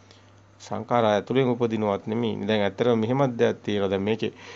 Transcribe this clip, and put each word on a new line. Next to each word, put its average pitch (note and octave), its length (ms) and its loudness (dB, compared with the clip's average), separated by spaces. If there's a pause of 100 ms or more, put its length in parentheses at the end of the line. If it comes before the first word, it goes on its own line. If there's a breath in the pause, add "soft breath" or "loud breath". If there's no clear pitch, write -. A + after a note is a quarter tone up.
(560 loud breath)
සංඛාර A2 480 -2
ඇතුලෙන් A2 440 2
උපදිනවත් A2+ 580 0
නෙමෙයි. G#2+ 400 -4
දැන් G#2+ 160 2
ඇත්තටම A2+ 360 2
මෙහෙමත් B2+ 380 0
දෙයක් A2 260 0
තියෙනවා. G2+ 280 -2
දැන් F#2+ 120 0
මේකේ G#2+ 300 -2 (240 loud breath)